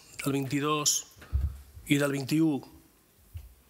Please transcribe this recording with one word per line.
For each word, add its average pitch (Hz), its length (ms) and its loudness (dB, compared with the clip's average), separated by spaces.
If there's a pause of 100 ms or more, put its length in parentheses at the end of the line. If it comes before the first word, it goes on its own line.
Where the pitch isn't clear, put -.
(180)
del 139 160 -2
vint-i-dos 147 720 0 (800)
i 143 140 4
del 143 100 2
vint-i-u. 143 460 2 (1120)